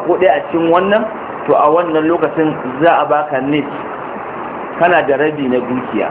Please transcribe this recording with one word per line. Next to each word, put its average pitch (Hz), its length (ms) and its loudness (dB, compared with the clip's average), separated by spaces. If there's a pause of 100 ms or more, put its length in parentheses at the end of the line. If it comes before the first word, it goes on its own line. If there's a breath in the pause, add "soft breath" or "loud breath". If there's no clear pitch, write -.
ko 170 120 2
ɗaya 185 180 4
a 196 40 -2 (100)
cikin 165 200 0
wannan, 196 340 2 (420)
to - 80 4
a 113 160 4
wannan 160 380 2
lokacin 160 440 0 (300)
za 160 180 6
a 151 60 0
baka 147 340 0
nis, 143 240 0 (1120)
kana 170 240 4
da 135 140 0
rabi 147 320 0
na 123 120 2
dukiya. 113 500 -4